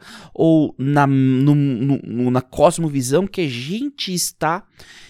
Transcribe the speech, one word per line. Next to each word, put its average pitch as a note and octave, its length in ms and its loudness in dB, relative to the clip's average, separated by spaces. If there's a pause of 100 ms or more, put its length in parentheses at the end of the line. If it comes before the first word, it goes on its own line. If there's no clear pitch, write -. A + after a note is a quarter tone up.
(340)
ou D#3+ 440 2
na, C#3+ 280 2
no, C3+ 480 4
no, B2 760 -2
na B2+ 120 0
cosmovisão D3 840 0
que F#3+ 160 -6
a D3+ 60 -2
gente F#3 640 -8
está E3+ 540 -4 (440)